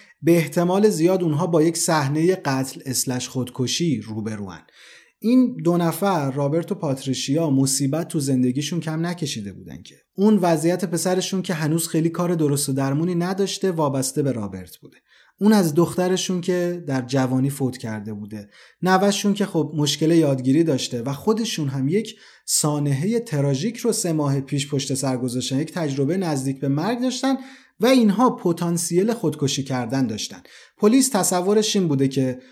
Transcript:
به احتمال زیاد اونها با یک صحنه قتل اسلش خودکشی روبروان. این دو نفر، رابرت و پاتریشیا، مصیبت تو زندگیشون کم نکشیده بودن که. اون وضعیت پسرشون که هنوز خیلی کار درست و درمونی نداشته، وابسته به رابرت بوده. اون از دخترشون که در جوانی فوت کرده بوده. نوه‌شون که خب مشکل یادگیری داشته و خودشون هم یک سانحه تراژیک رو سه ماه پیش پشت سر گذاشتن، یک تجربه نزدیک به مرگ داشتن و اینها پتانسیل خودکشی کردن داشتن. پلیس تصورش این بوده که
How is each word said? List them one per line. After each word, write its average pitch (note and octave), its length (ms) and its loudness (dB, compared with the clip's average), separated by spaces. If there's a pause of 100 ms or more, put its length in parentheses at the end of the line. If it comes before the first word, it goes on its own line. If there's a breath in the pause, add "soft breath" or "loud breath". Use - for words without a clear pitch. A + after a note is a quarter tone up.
(200 loud breath)
به E3+ 160 4
احتمال F3 520 2
زیاد F3+ 340 2
اونها E3 240 0
با E3 140 4
یک E3 160 2
صحنه D#3 580 2
قتل C3+ 500 -4
اسلش B2 440 -4
خودکشی B2+ 720 -2
روبروان. G#2 580 -8 (600 loud breath)
این B3 420 4
دو E3+ 140 2
نفر، E3 540 0
رابرت C#3+ 400 0
و G3 40 -4
پاتریشیا، C#3 720 -2
مصیبت C#3 580 0
تو D#3+ 120 -4
زندگیشون C3+ 600 0
کم D#3+ 260 -4
نکشیده C#3 480 -6
بودن - 280 -18
که. - 140 -20 (200)
اون G#3 220 6
وضعیت E3+ 480 2
پسرشون F3+ 560 -2
که F#3 120 -4
هنوز D#3+ 340 0
خیلی E3 220 0
کار E3+ 260 -2
درست C#3+ 340 0
و C3+ 40 0
درمونی C#3+ 420 0
نداشته، F#3+ 560 -2
وابسته D3 500 -2
به C3+ 100 0
رابرت G2 460 -8
بوده. - 200 -20 (440 soft breath)
اون G#3 120 6
از F3 200 4
دخترشون F3+ 680 0
که F3 460 -2
در C3+ 140 -2
جوانی C3 480 0
فوت C3 280 -4
کرده G#2+ 360 -8
بوده. G#2 360 -12 (320 loud breath)
نوه‌شون G3 520 2
که G3+ 120 -2
خب D#3 300 0
مشکل D3 360 2
یادگیری C#3 520 4
داشته B2+ 380 -2
و C3+ 120 -4
خودشون G#3 540 -2
هم C3+ 200 -2
یک G#3 280 -2 (300 loud breath)
سانحه D3 720 0
تراژیک C#3+ 580 -2
رو A#3 140 -2
سه E3+ 220 -2
ماه C#3 280 0
پیش C#3 280 -4
پشت C#3 240 -4
سر C3 240 -2
گذاشتن، B2+ 420 -4
یک D#3 140 -6
تجربه D3 440 -2
نزدیک C#3 420 -2
به C#3+ 80 -4
مرگ F#3 340 0
داشتن C4 340 -2 (440 loud breath)
و G3+ 60 2
اینها A#3+ 440 6
پتانسیل F3 840 0
خودکشی D3 500 -2
کردن B2+ 440 -2
داشتن. G2+ 340 -8 (360 loud breath)
پلیس B3+ 320 4
تصورش F#3+ 640 2
این F#3+ 120 2
بوده C#3 200 2
که C3 320 -2 (120 loud breath)